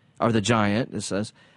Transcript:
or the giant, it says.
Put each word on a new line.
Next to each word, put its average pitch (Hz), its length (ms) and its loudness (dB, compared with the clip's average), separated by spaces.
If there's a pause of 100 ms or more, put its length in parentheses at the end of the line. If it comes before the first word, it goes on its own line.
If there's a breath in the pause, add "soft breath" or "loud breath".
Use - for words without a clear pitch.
(200)
or 110 120 2
the 110 100 2
giant, 107 520 2
it 104 80 -6
says. 101 300 -4 (260 soft breath)